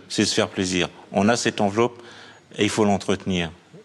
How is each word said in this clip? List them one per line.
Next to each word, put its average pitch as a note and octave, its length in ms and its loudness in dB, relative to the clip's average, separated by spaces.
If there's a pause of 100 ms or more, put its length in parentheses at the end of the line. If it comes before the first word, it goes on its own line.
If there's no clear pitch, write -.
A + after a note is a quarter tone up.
c'est G#2+ 160 0
se - 80 -2
faire G#2 140 0
plaisir. F2+ 420 -2 (220)
On G2+ 160 2
a A#2 80 4
cette A#2 240 -2
enveloppe A2 420 0 (560)
et G2 60 2
il G#2+ 60 2
faut G#2+ 160 2
l'entretenir, F#2+ 680 0 (340)